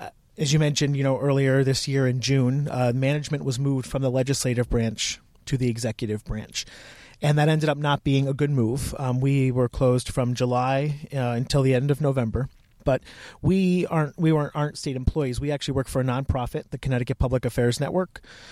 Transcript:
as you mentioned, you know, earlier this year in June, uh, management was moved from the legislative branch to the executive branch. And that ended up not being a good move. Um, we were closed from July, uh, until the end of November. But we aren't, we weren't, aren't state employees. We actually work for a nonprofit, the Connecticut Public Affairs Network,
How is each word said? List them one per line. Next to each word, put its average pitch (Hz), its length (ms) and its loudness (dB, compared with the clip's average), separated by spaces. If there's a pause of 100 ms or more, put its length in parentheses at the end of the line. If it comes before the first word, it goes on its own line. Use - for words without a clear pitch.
(380)
as 143 140 0
you 156 60 6
mentioned, 147 380 2
you 139 60 0
know, 135 160 2
earlier 135 460 4
this 135 240 0
year 135 180 2
in 127 140 0
June, 135 500 2
uh, 123 240 0
management 143 500 -2
was 131 140 -2
moved 135 280 -2
from 135 160 -4
the 131 80 2
legislative 127 600 0
branch 113 500 -2 (260)
to 139 120 0
the 127 100 0
executive 113 560 -4
branch. - 400 -8 (580)
And 147 160 2
that 151 100 4
ended 156 200 2
up 143 100 0
not 147 260 0
being 139 240 2
a 135 60 -2
good 143 160 0
move. 127 480 0
Um, 127 220 -2
we 135 300 2
were 123 180 2
closed 127 420 0
from 123 240 -2
July, 131 800 0
uh, 139 40 -4
until 127 440 0
the 131 120 4
end 131 160 2
of 139 100 -2
November. 131 480 0 (360)
But 131 180 2 (400)
we 180 440 2
aren't, 156 300 -2
we 160 140 2
weren't, 147 240 2
aren't 147 240 -4
state 139 160 -6
employees. 127 460 -2
We 143 100 -2
actually 143 240 -4
work 131 140 -2
for 135 120 -2
a 127 40 2
nonprofit, 131 680 -2
the 135 80 -8
Connecticut 123 400 -2
Public 127 260 0
Affairs 120 360 0
Network, 165 400 -4 (320)